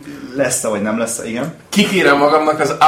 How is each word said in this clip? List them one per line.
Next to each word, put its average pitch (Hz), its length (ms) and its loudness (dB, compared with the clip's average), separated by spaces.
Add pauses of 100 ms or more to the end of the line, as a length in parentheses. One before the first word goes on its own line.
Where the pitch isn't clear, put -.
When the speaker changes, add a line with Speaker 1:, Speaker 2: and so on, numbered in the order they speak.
(360)
Speaker 1:
lesz-e 131 320 -2
vagy 104 140 -2
nem 107 160 -2
lesz-e, - 300 -6
igen. 123 260 -6 (160)
Speaker 2:
Kikérem 165 480 2
magamnak, 151 420 2
az 147 160 -2 (120)